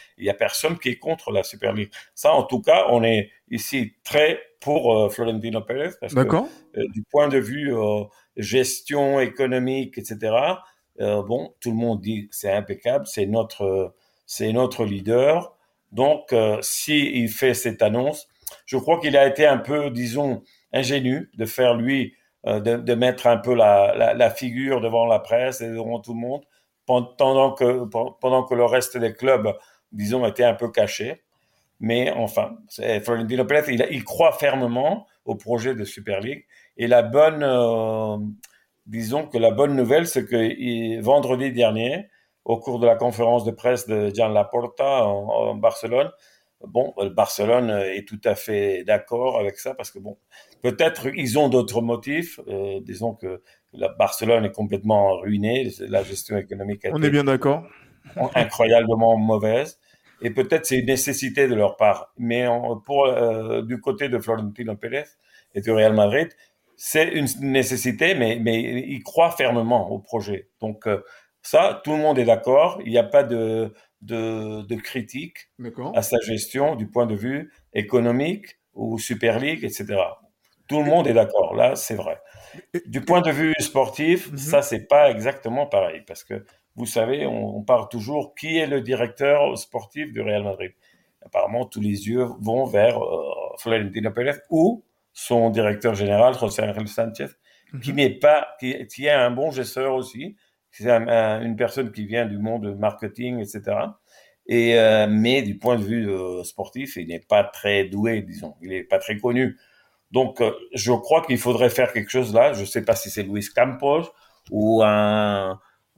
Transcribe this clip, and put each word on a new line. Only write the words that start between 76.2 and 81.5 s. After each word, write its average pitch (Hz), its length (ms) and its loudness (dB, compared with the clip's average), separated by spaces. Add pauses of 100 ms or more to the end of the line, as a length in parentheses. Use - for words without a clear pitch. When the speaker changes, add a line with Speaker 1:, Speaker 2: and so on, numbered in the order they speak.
Speaker 1:
gestion 131 560 -2
du 107 100 -6
point 120 200 0
de 107 80 -2
vue 127 360 -6 (220)
économique 127 840 -2 (160)
ou 113 240 -6
Super 113 400 -2
League, 143 260 -4
et 110 60 -8
cetera. 98 500 -4 (480)
Tout 147 120 0
le 147 40 0
monde 151 220 4
est 120 80 2
d'accord, 101 400 2